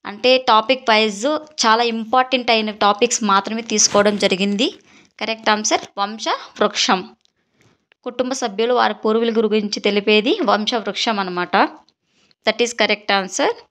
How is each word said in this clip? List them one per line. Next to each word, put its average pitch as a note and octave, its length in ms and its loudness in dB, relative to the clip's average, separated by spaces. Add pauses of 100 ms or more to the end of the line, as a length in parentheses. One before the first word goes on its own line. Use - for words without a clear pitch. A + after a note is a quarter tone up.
అంటే B3+ 340 2
టాపిక్ A#3+ 520 2
వైజ్ G#3+ 360 2 (300)
చాలా A3+ 260 2
ఇంపార్టెంట్ A#3+ 680 0
అయిన A3 200 2
టాపిక్స్ G#3+ 540 0
మాత్రమే G#3 380 0
తీసుకోవడం G#3 540 2
జరిగింది. G3+ 640 0 (420)
కరెక్ట్ A3 280 -4
ఆన్సర్ G#3+ 320 0 (180)
వంశ G#3+ 300 -6
వృక్షం. - 880 -2 (880)
కుటుంబ B3 300 -6
సభ్యులు A#3 420 -4
వారి A3 200 2
పూర్వీకుల A3 500 0
గురించి G#3 360 -2
తెలిపేది G#3+ 640 2
వంశ G#3 300 0
వృక్షం G#3 440 -4
అన్నమాట. F3+ 380 -4 (920)
That A3 160 -2
is A#3 100 0
correct G#3 380 -2
answer. G3 380 0 (220)